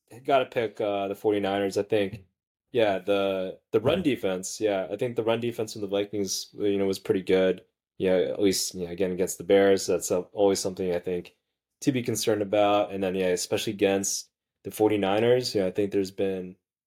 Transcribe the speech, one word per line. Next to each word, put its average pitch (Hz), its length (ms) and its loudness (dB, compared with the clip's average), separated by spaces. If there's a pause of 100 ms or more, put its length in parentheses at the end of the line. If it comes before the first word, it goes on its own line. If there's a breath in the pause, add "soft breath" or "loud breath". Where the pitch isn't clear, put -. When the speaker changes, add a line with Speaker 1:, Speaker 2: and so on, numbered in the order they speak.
(240)
Speaker 1:
gotta 135 220 2
pick, 113 340 -4
uh, 101 280 -2
the 98 80 -6
forty-niners. 101 640 0
I - 40 2
think, 104 400 -2 (480)
yeah, 104 300 2
the, 95 580 -2 (140)
the 113 80 2
run 147 180 2
Speaker 2:
Yeah. 180 60 -2 (100)
Speaker 1:
defense, 95 460 -4
yeah, 98 280 0
I 98 60 -8
think 117 220 -6
the 117 80 -2
run 113 160 0
defense 117 320 -6
from 107 100 -12
the 98 60 -6
Vikings, 101 680 -4
you 101 220 0
know, 98 80 0
was 95 140 -2
pretty 95 220 0
good. 92 400 2 (360)
Yeah, 92 180 2
at 82 260 0
least, 95 320 0
you 92 100 -8
know, 85 80 -8
again, 90 180 -2
against 90 280 -2
the 87 60 -14
Bears, 98 420 4
that's, 90 260 0
uh, 92 80 2 (120)
always 98 280 2
something 92 340 -4
I 87 40 0
think 87 360 -6 (460)
to 143 120 0
be 127 100 -2
concerned 107 400 0
about. 101 500 2
And 98 100 -6
then, 92 120 0
yeah, 92 140 0
especially 101 440 -2
against 98 560 0 (360)
the 101 60 -12
forty-niners, 107 840 2
you 101 80 2
know, 92 60 0
I - 20 -4
think 101 220 -2
there's 98 180 -2
been 95 460 -6 (300)